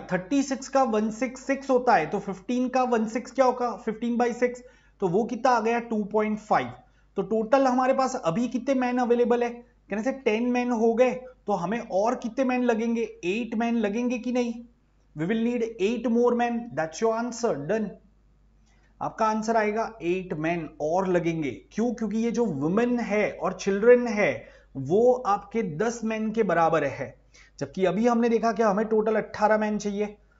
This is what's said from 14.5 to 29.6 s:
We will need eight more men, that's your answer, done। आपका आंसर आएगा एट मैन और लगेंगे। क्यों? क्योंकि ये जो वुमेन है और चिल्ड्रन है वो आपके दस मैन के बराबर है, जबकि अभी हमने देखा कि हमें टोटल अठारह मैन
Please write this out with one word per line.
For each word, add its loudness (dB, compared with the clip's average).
We -2
will 0
need 0
eight 0
more 4
men, 0
that's -4
your 2
answer, -2
done। -2
आपका -2
आंसर 0
आएगा 0
एट -2
मैन -2
और 0
लगेंगे। 0
क्यों? 0
क्योंकि -4
ये 0
जो 0
वुमेन 0
है 0
और -4
चिल्ड्रन 6
है 2
वो 4
आपके 0
दस -2
मैन -2
के 0
बराबर 4
है, -6
जबकि -2
अभी 2
हमने 4
देखा 2
कि 0
हमें 2
टोटल 2
अठारह 2
मैन 0